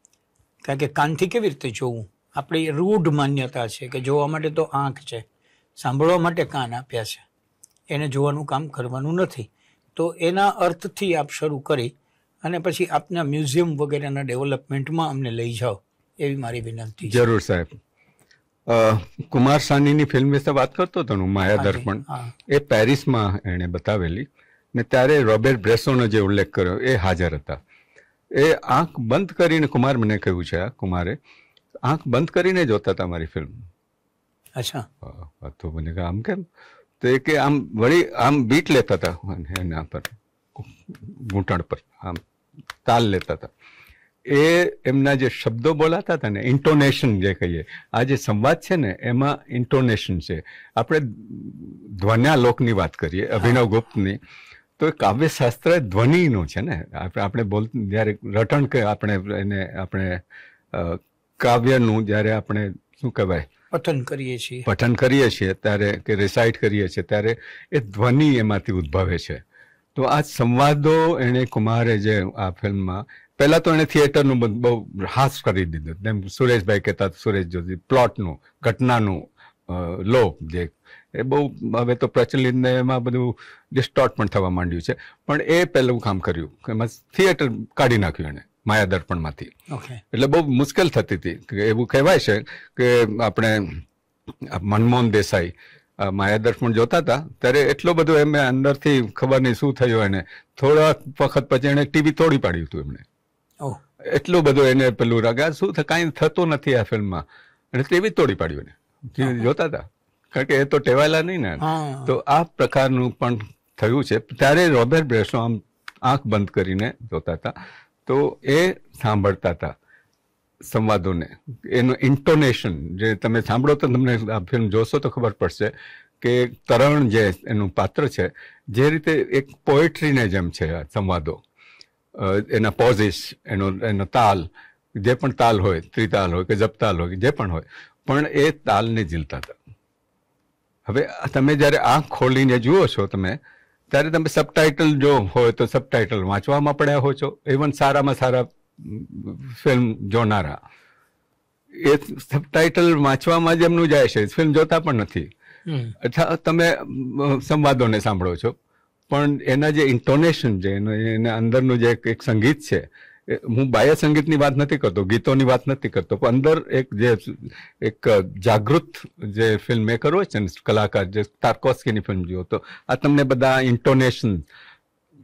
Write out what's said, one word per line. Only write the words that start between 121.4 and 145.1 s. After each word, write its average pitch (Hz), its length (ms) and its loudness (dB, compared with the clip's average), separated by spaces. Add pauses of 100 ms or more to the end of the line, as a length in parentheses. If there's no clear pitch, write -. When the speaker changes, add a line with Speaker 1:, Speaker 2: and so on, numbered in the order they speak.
Speaker 2:
એનું 127 340 2
ઇન્ટોનેશન, 127 920 2
જે 110 180 0
તમે 113 260 0
સાંભળો 127 340 2
તો 147 120 -2
તમને 123 460 0
આ 110 60 -2
ફિલ્મ 110 300 -2
જોશો 110 300 0
તો 139 100 -2
ખબર 117 240 -2
પડશે 104 360 -2 (540)
કે 123 240 2
તરણ 127 600 2
જે 104 260 4 (120)
એનું 104 220 0
પાત્ર 113 400 -2
છે, - 240 -4 (360)
જે 127 220 2
રીતે 160 220 -2
એક 139 360 0 (180)
પોએટ્રીને 143 640 2
જેમ 90 220 -2
છે 82 240 -6
આ 82 80 -8
સંવાદો. 90 600 -4 (720)
અ, 95 180 -2
એના 107 380 0
પોઝિસ, 107 600 2 (160)
એનો, 98 320 -4
એનો 101 260 -2
તાલ, 101 440 2 (480)
જે 113 180 0
પણ 135 160 -2
તાલ 117 300 2
હોય, 92 200 0
ત્રિતાલ 95 540 -2
હોય 92 100 -2
કે 110 100 0
જપતાલ 104 460 0
હોય 87 100 -4
કે 95 60 -8
જે 120 140 0
પણ 117 200 -6
હોય, 82 120 -6 (440)
પણ 147 200 0
એ 147 240 2
તાલને 113 540 0
ઝીલતા 76 320 -6
હતા. - 380 -18 (1120)
હવે 117 200 -2
આ - 200 -12
તમે 139 280 2
જ્યારે 147 240 4
આંખ 135 300 2
ખોલીને 131 500 2
જુઓ 147 280 4
છો 101 200 -2
તમે, 98 320 -4 (520)
ત્યારે 147 200 0
તમે 160 180 0
સબટાઇટલ 156 680 2
જો 139 200 6